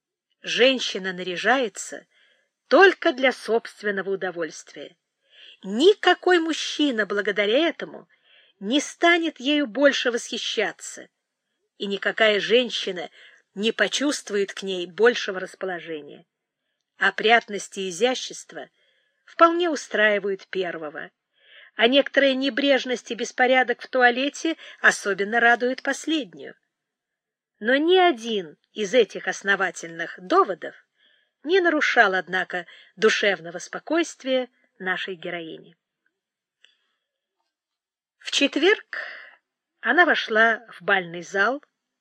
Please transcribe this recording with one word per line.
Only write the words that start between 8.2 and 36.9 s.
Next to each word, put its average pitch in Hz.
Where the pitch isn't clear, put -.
не 226
станет 339
ею 285
больше 254
восхищаться, -
и -
никакая 208
женщина 185
не 208
почувствует 208
к -
ней 185
большего 196
расположения. 165
Опрятность 208
и 190
изящество 175
вполне 339
устраивают 208
первого, 165
а 226
некоторая 269
небрежность 262
и 226
беспорядок 247
в -
туалете 262
особенно 202
радуют 240
последнюю. 240
Но 240
ни 330
один 226
из 208
этих 202
основательных 175
доводов 190
не 359
нарушал, 254
однако, 180
душевного 180
спокойствия 262
нашей 185
героини. 170